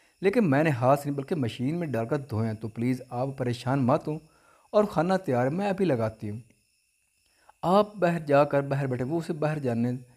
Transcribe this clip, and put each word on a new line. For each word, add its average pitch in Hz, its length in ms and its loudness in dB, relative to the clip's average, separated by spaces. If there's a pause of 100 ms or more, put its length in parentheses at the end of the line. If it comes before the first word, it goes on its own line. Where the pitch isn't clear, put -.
(220)
"लेकिन 202 240 2
मैंने 151 260 4
हाथ 127 260 4
से 143 120 -6
नहीं 143 80 -4
बल्कि 135 200 -4
मशीन 127 380 -2
में 170 160 -4
डालकर 120 320 -2
धोए 113 240 -2
हैं, 110 80 -4
तो 110 140 -10
प्लीज़ 123 320 -2 (100)
आप 135 280 -4
परेशान 127 420 -2
मत 131 260 2
हों 151 100 -6 (560)
और 208 120 6
खाना 185 340 0
तैयार 127 260 0
है, 135 80 0
मैं 202 160 -2
अभी 190 160 0
लगाती 113 420 -2
हूँ।" 107 140 -8 (1200)
आप 202 340 4
बाहर 170 280 0
जाकर 143 360 4
बाहर 139 260 -2
बैठे, 127 160 -2
वो 147 140 -2
उसे 165 180 -4
बाहर 151 240 -2
जाने 120 340 0 (240)